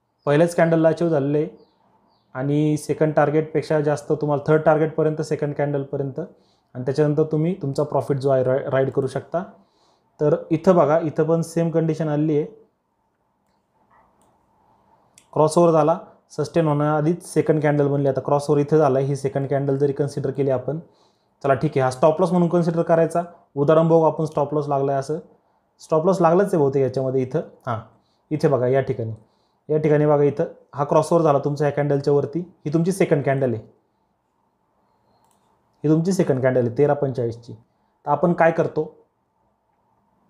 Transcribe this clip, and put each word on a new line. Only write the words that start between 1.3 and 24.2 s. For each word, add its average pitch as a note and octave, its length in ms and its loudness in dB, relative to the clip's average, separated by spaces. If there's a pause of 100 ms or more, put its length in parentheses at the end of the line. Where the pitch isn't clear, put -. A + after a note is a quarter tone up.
आहे D#3+ 100 -2 (840)
आणि D3 420 0
सेकंड D3+ 380 -2
टार्गेटपेक्षा D3+ 640 0
जास्त D3 320 -2
तुम्हाला D3 340 -2
थर्ड D#3 160 2
टार्गेटपर्यंत, D#3 600 0
सेकंड D3 320 -4
कॅन्डलपर्यंत C#3 640 -6 (540)
आणि B2+ 100 -10
त्याच्यानंतर D3 380 0
तुम्ही D#3 400 -2
तुमचा C#3 200 -4
प्रॉफिट C#3 340 -2
जो C3+ 140 -2
आहे C3 140 2
रा-, C3 260 -2
राईड C3+ 200 0
करू C3 160 -2
शकता. C#3+ 360 -6 (800)
तर D3+ 160 2 (140)
इथं F3 260 2
बघा, D#3 220 4
इथं D#3+ 260 -2
पण E3 160 0
सेम E3 300 -2
कंडिशन D#3+ 380 -2
आलेली D3+ 280 0
आहे. D3+ 100 0 (2750)
क्रॉसओव्हर D#3+ 400 4
झाला, D#3+ 260 2 (320)
सस्टेन D#3 380 -2
होण्याआधीच D#3 580 -2
सेकंड D3+ 360 0
कॅन्डल D3 260 2
बनली. C#3 200 0
आता C3+ 120 -2
क्रॉसओव्हर C#3+ 400 0
इथे D3 180 2
झाला C3+ 200 2
आहे, C#3 80 0
ही C#3 100 -2
सेकंड C#3 320 -4
कॅन्डल C#3 280 -2
जरी C#3 160 0
कन्सिडर C#3 380 -4
केली C3+ 200 -2
आपण, C3 280 -4 (640)
चला C#3+ 100 2
ठीक D3+ 160 0
आहे, D3 100 -2
हा C3 100 2
स्टॉप D#3 300 2
लॉस F#3 100 2
म्हणून F3 180 2
कन्सिडर E3+ 340 0
करायचा. E3 400 2 (340)
उदाहरण D#3 320 4
बघू E3 140 6
आपण D#3 220 2